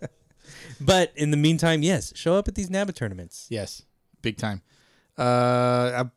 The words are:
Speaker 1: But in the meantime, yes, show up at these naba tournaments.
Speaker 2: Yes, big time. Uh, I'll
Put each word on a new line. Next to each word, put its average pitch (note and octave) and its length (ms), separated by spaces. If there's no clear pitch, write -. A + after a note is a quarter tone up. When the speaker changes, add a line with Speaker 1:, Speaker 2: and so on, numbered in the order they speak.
Speaker 1:
But F3 360
in D3 140
the D3+ 60
meantime, D#3+ 460
yes, D#3+ 340
show E3+ 180
up G3+ 140
at G3 60
these F#3+ 160
naba G3 220
tournaments. F#2 580
Speaker 2:
Yes, G#2 320
big A2 140
time. G#2 260
Uh, B2 800
I'll B2 200